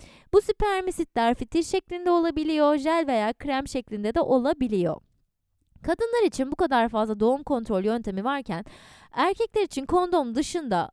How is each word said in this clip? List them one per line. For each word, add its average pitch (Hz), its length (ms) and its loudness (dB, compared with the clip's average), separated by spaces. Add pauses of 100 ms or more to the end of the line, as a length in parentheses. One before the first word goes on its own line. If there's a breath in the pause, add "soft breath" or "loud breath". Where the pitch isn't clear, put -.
(320 loud breath)
Bu 403 80 8
spermisitler 370 960 0
fitil 320 280 -2
şeklinde 359 480 -2
olabiliyor, 311 680 2
jel 320 320 0
veya 226 240 0
krem 277 360 -6
şeklinde 214 460 -6
de 330 60 2
olabiliyor. 247 760 0 (840)
Kadınlar 466 440 0
için 269 260 -2
bu - 40 -6
kadar 254 320 2
fazla 214 320 -2
doğum 262 220 2
kontrol 226 420 -2
yöntemi 208 400 -2
varken 247 400 -4 (480 loud breath)
erkekler 392 500 0
için 277 240 -4
kondom 349 480 2
dışında 254 580 -2